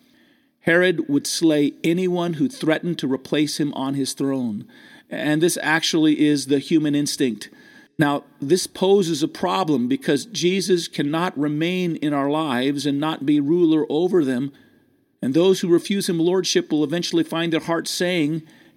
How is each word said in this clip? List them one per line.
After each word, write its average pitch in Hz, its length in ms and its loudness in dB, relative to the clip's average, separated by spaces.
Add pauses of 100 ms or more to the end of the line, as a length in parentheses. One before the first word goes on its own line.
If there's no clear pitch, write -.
(600)
Herod 175 480 2
would 143 180 0
slay 151 460 2 (100)
anyone 175 520 0
who 143 120 2
threatened 156 520 -2
to 131 120 -2
replace 147 480 -2
him 147 140 -2
on 135 220 -4
his 135 180 -4
throne. 131 520 -4 (420)
And 151 320 0
this 170 220 2
actually 156 640 2
is 143 220 2
the 139 100 2
human 151 380 0
instinct. 143 560 -2 (480)
Now, 143 240 0 (180)
this 151 240 0
poses 185 560 0
a 160 60 0
problem 160 600 -2
because 135 380 0
Jesus 175 640 0
cannot 160 500 -4
remain 160 600 -2
in 147 140 -2
our 139 200 0
lives 143 560 -2
and 143 120 -2
not 151 240 -4
be 147 160 2
ruler 156 480 2
over 170 380 2
them. 131 260 -2 (680)
And 131 140 -2
those 185 240 4
who 190 80 -2
refuse 175 420 2
him 175 80 0
lordship 175 540 0
will 151 120 2
eventually 170 400 0
find 165 300 -2
their 160 60 0
hearts 165 320 -4
saying, 165 500 0 (360)